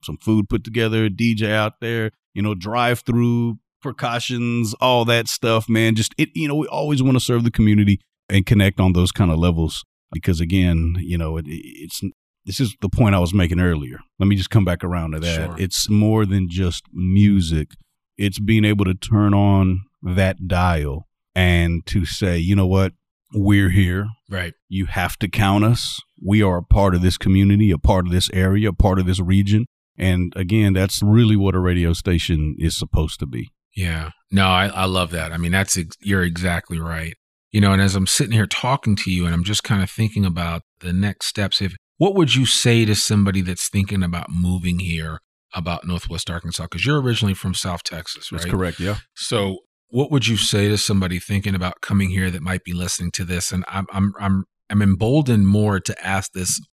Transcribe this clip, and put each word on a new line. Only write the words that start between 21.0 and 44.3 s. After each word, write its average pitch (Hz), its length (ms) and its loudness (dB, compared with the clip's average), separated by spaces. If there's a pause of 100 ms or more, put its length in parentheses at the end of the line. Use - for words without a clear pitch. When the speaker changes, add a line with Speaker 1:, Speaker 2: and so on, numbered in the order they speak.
Speaker 1:
and 85 520 2
to 95 200 -2
say, 87 320 -2
"You 92 180 2
know 95 100 4
what? 95 260 2 (420)
We're 101 360 4
here. 92 380 2 (200)
Speaker 2:
Right. 90 260 -8 (140)
Speaker 1:
You 95 180 -4
have 87 320 -4
to 104 100 -4
count 101 360 2
us. - 360 0 (240)
We 104 180 4
are 92 160 2
a 85 40 -6
part 98 320 4
of 87 80 2
this 90 160 2
community, 98 520 4
a 80 80 0
part 92 280 2
of 87 60 -2
this 92 200 0
area, 98 380 2
a - 20 -6
part 95 260 2
of 92 80 0
this 92 140 0
region." 101 460 2 (320)
And 90 360 0
again, 98 380 2
that's 95 300 0
really 107 340 6
what 98 180 2
a 92 60 2
radio 90 320 2
station 80 680 0
is 80 180 0
supposed - 440 -2
to 76 60 -6
be. 60 240 -10 (260)
Speaker 2:
Yeah. 82 340 -6 (220)
No, 95 140 4
I, 92 220 4
I 95 180 -4
love 92 240 -2
that. 80 200 -6
I 82 60 -8
mean, 85 160 -2
that's 95 240 0
ex-, 85 240 -8
you're 98 240 0
exactly 85 560 -4
right. 82 340 -8 (380)
You 107 80 2
know, 101 120 4
and 95 100 4
as 95 120 2
I'm 95 120 0
sitting 117 260 0
here 107 140 2
talking 123 500 -2
to - 140 -4
you 90 160 0
and 85 80 0
I'm 85 100 0
just 104 180 -4
kinda 98 240 0
thinking 107 380 -2
about 85 380 -4 (180)
the 87 120 -6
next 95 340 -2
steps, - 340 -4
if, 95 140 -4 (240)
what 196 160 2
would 160 200 4
you 131 120 2
say 117 400 4
to 104 80 2
somebody 98 480 2
that's 90 260 -6
thinking 98 340 0
about 87 280 -6